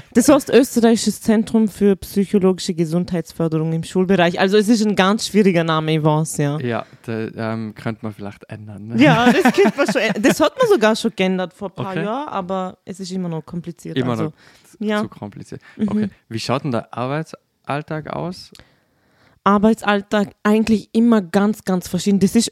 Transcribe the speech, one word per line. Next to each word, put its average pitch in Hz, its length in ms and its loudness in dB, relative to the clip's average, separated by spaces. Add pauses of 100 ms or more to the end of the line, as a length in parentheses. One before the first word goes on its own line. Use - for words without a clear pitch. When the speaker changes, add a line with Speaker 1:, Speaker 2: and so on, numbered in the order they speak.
(140)
Speaker 1:
Das 233 140 4
heißt - 220 4
Österreichisches 226 720 2
Zentrum 220 480 2
für 202 260 2
psychologische 185 800 0
Gesundheitsförderung 165 1000 -2
im 165 120 -4
Schulbereich. 175 580 2
Also 196 160 4
es 202 100 4
ist 220 180 4
ein 208 120 0
ganz 196 300 2
schwieriger 190 360 4
Name, 156 320 0
ich 151 80 0
weiß, 156 340 0
ja. 147 220 -2
Speaker 2:
Ja, 120 260 -4 (200)
da, 110 480 -6
ähm, 110 200 -8
könnte 113 300 -8
man 107 100 -8
vielleicht 101 360 -14
ändern, 107 380 -14
ne? 117 140 0
Speaker 1:
Ja, 240 300 6
das 262 220 2
könnte 381 240 4
man 277 100 2
schon 247 140 0
ä-, 214 180 -2
das 254 220 2
hat 302 160 0
man 508 120 2
sogar 220 280 4
schon - 180 -2
geändert 185 380 -2
vor 196 160 -12
ein - 60 -18
paar 196 160 -8
Speaker 2:
Okay. 170 120 -4
Speaker 1:
Jahren, 262 240 -6
aber 190 560 -6
es 180 160 -16
ist 180 140 -12
immer 185 160 -6
noch 160 160 -8
kompliziert, 165 520 -10
Speaker 2:
Immer 127 140 -2
Speaker 1:
also, 110 140 -4
Speaker 2:
noch 156 80 -10 (440)
zu, 214 60 -10
Speaker 1:
ja. 208 180 -2
Speaker 2:
zu 220 60 -6
kompliziert. - 540 -14 (160)
Speaker 1:
Mhm. 214 100 -2
Speaker 2:
Okay. 208 220 -2 (180)
Wie 113 120 -8
schaut 135 260 -4
denn 139 60 -2
der 113 220 -6
Arbeitsalltag 147 1200 -8
aus? 165 380 -10 (960)
Speaker 1:
Arbeitsalltag 208 840 0 (120)
eigentlich 214 500 0
immer 226 300 4
ganz, 202 440 -2
ganz 185 220 -2
verschieden. 196 320 0
Das 190 160 2
ist 226 160 2